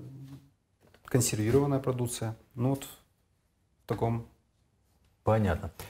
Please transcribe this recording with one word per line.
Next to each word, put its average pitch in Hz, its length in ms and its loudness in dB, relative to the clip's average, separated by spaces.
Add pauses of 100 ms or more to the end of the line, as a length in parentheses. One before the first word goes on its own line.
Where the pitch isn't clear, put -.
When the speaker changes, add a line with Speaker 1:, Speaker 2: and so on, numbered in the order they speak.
(1040)
Speaker 1:
консервированная 127 760 2
продукция. 120 580 -2 (180)
Ну 123 160 0
вот 139 140 -4
в - 1040 -20
таком 117 380 -2 (1000)
Speaker 2:
Понятно. 101 460 4 (200)